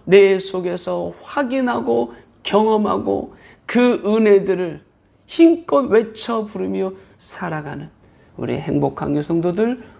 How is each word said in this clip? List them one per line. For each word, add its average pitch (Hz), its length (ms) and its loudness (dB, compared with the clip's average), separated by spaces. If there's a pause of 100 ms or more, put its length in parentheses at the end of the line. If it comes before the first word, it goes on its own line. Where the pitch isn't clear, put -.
내 196 340 6
속에서 180 840 -6
확인하고 240 920 -2 (300)
경험하고 208 920 0 (300)
그 240 400 2
은혜들을 185 760 2 (460)
힘껏 330 540 4
외쳐 226 640 -2
부르며 190 460 -6 (260)
살아가는 151 720 -10 (480)
우리 123 180 -4
행복한 143 680 -2
성도들 175 600 -2 (160)